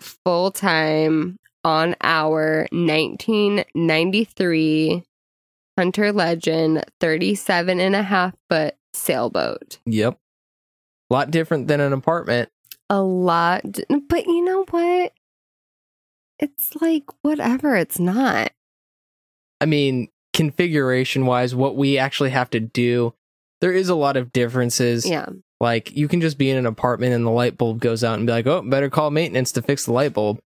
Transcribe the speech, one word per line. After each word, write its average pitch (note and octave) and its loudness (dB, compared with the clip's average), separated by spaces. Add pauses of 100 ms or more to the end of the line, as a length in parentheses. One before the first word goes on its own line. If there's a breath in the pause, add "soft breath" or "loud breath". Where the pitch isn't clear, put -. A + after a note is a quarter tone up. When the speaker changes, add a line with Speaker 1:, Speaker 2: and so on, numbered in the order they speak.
(260)
Speaker 1:
full F3+ 0
time D#3+ 0 (260)
on D#3+ 2
our D#3 0
nineteen F3+ 0 (100)
ninety-three E3 0 (760)
Hunter G3+ 2
Legend E3 0 (160)
thirty-seven F3+ 0
and F#3+ 2
a G#3 0
half F#3+ -2 (140)
foot D#3 0 (180)
sailboat. - -4
Speaker 2:
Yep. A2 0 (920)
A - 2
lot C#3+ 0
different D#3+ 0
than D3 2
an C#3 2
apartment. C3+ 0 (400)
Speaker 1:
A G3+ 2
lot. F3+ 2 (100)
D-, - -8 (260)
but E4+ -2
you E4+ 2
know F#4 0
what? F4 0 (1300)
It's - -6
like, E4 2 (180)
whatever. C#4+ 0
It's F3+ -2
not. F#3 0 (1080)
Speaker 2:
I C#3+ 0
mean, C#3 0 (260)
configuration C#3 0
wise, B2 0
what B2+ 0
we C#3 2
actually C3+ 0
have B2+ 0
to A#2 0
do, A#2+ 0 (480)
there F3+ 2
is F#3 2
a F3+ 2
lot C#3 2
of B2 -6
differences. A#2+ 0
Speaker 1:
Yeah. E3+ -4 (320)
Speaker 2:
Like, A#2 -2
you D3 0
can F3 0
just D#3 -2
be C3+ 2
in C3+ 2
an B2+ 0
apartment A#2+ 0
and A#2 0
the A#2 2
light A#2+ 2
bulb A2+ -2
goes A2+ 0
out A2+ 2
and A2 0
be A#2 2
like, A#2 0
"Oh, D#3+ 0
better C3+ 0
call D3+ 0
maintenance C#3+ -2
to B2 -2
fix C#3 -2
the A#2+ -2
light C3 0
bulb." G#2+ 0